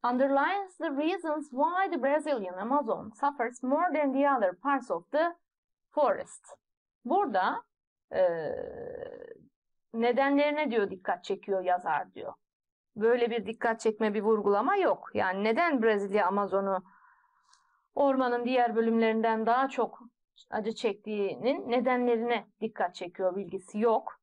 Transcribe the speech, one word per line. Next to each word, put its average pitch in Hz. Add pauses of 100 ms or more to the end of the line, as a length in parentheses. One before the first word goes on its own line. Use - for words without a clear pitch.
Underlines 277
the 320
reasons 311
why 339
the 277
Brazilian 277
Amazon 214
suffers 254
more 302
than 277
the 277
other 196
parts 269
of 170
the 339 (540)
forest. - (480)
Burada, 269 (500)
e, 170 (1400)
nedenlerine 277
diyor 208
dikkat 185
çekiyor 190
yazar 180
diyor. - (600)
Böyle 233
bir 226
dikkat 226
çekme, 214
bir 208
vurgulama 208
yok. 320
Yani 196
neden 247
Brezilya 202
Amazon'u 196 (1120)
ormanın 262
diğer 240
bölümlerinden 226
daha 254
çok 240 (500)
acı 214
çektiğinin 214
nedenlerine 240 (140)
dikkat 214
çekiyor 180
bilgisi 190
yok. 220